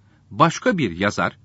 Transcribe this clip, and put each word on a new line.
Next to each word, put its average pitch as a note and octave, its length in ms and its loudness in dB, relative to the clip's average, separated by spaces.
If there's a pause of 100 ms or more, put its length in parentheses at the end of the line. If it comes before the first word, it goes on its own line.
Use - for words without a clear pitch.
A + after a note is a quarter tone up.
(320)
başka E3 460 2
bir G2 200 -2
yazar, G2 480 -2